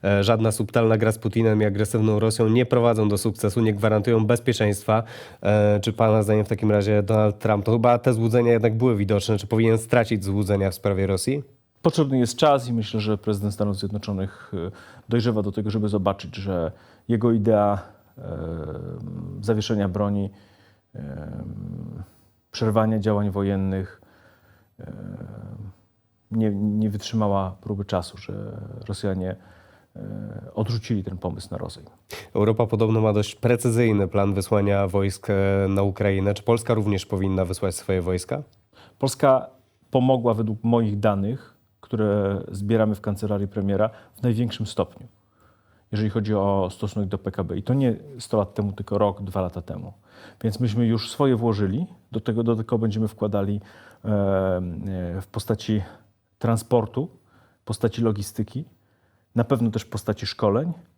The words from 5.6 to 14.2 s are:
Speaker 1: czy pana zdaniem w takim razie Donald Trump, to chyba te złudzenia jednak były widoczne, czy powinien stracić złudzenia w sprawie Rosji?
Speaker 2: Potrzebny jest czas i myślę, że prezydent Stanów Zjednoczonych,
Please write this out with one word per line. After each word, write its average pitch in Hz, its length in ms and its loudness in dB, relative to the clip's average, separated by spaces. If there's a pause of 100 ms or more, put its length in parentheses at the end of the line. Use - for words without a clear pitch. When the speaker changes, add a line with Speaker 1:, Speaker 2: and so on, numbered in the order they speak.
Speaker 1:
czy 107 140 -2
pana 110 300 4
zdaniem 104 220 2
w - 20 -16
takim 107 240 0
razie 104 320 4
Donald 107 360 2
Trump, 104 260 2
to 110 60 2
chyba 120 260 4
te 123 160 2
złudzenia 117 380 4
jednak 113 260 4
były 120 180 4
widoczne, 101 420 2
czy 101 100 -6
powinien 113 300 4
stracić 110 460 2
złudzenia 98 480 0
w - 40 -10
sprawie 98 320 0
Rosji? 131 360 -2 (380)
Speaker 2:
Potrzebny 139 380 2
jest 120 180 0
czas 139 300 4
i 120 60 -2
myślę, 110 260 -2
że 107 180 0
prezydent 104 360 -2
Stanów 104 240 -2
Zjednoczonych, 98 760 -6 (160)